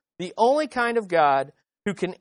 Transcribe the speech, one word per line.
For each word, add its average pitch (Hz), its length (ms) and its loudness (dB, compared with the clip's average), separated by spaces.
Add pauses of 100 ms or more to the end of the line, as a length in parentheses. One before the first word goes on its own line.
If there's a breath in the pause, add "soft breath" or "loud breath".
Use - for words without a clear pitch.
(200)
"The 175 180 -8
only 277 300 2
kind 233 280 -4
of 220 120 -2
God 143 440 2 (340)
who 196 100 -4
can 180 260 -6